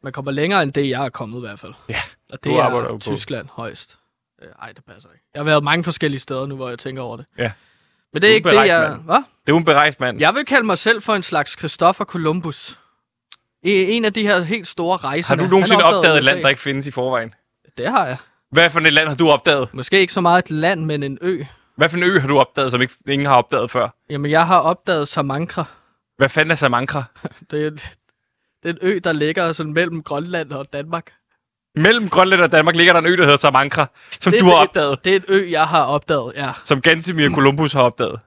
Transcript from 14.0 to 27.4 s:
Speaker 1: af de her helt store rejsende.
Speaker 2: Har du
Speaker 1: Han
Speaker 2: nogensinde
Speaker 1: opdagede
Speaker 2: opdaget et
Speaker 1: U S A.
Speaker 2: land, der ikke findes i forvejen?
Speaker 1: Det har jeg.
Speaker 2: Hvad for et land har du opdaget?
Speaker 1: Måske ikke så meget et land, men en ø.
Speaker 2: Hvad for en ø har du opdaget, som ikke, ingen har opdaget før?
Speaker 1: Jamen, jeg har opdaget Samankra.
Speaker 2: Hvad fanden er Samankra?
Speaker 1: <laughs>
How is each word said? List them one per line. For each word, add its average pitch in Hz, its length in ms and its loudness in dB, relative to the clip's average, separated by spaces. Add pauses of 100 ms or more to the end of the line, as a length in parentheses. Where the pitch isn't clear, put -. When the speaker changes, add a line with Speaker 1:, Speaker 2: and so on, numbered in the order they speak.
Speaker 1:
af 208 80 0
de 226 80 -4
her 208 200 2
helt 180 260 -6
store 175 300 -4
rejsende. 143 300 -6
Speaker 2:
Har 139 80 2
du 147 60 -2
Speaker 1:
Han 180 80 0
Speaker 2:
nogensinde 190 340 4
Speaker 1:
opdagede 214 160 4
Speaker 2:
opdaget 165 180 4
et 139 40 4
Speaker 1:
U - 20 -2
S 131 40 4
A. 139 60 4
Speaker 2:
land, 165 100 -4
der 139 60 4
ikke 139 120 -2
findes 139 260 -6
i 135 40 -10
forvejen? 123 420 -4 (440)
Speaker 1:
Det 131 140 -4
har 202 160 -4
jeg. 131 100 -8 (340)
Speaker 2:
Hvad 165 180 2
for 160 100 -2
et 156 140 4
land 156 140 2
har 147 80 -4
du 160 140 2
opdaget? 143 440 2
Speaker 1:
Måske 135 260 -2
ikke 185 140 0
så 190 80 -2
meget 175 220 4
et - 80 -10
land, 160 340 -2
men 151 180 -4
en 139 180 -8
ø. 175 220 -4 (340)
Speaker 2:
Hvad 156 120 2
for 170 80 -4
en 175 60 0
ø 180 160 4
har 135 80 -2
du 139 120 4
opdaget, 131 320 0
som 123 100 0
ikke, 127 120 -2 (140)
ingen 139 180 -2
har 139 100 4
opdaget 120 360 0
før? 117 160 0 (220)
Speaker 1:
Jamen, 147 220 -6
jeg 165 160 2
har - 120 4
opdaget 156 480 -2
Samankra. 151 580 -6 (520)
Speaker 2:
Hvad 135 120 2
fanden 156 220 0
er 160 40 2
Samankra? 131 480 -2 (240)
Speaker 1:
<laughs> - 240 -16